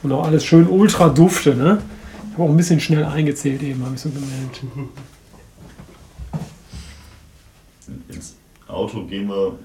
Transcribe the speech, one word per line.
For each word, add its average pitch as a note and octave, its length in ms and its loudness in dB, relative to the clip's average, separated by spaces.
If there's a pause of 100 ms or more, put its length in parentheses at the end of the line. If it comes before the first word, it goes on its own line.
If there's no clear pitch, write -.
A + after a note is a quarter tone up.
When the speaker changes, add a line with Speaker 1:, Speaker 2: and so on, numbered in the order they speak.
Speaker 1:
Und C#3 80 -2
auch D#3 160 -2
alles D#3 180 2
schön E3+ 220 8
ultra F#3 420 4
dufte, D3+ 460 4
ne? F3 240 4 (480)
Ich - 60 -16
habe E3 100 -2
auch D#3 60 2
ein D#3 80 4
bisschen E3+ 220 2
schnell D3+ 240 0
eingezählt D3 600 -2
eben, C3 200 -6
habe C3 120 -6
ich B2 60 -12
so D#3 80 -8
gemerkt. C3+ 520 -10 (3500)
Speaker 2:
Ins - 220 -18 (320)
Auto G#2 380 -8
gehen G2 220 -8
wir F#2+ 260 -4 (120)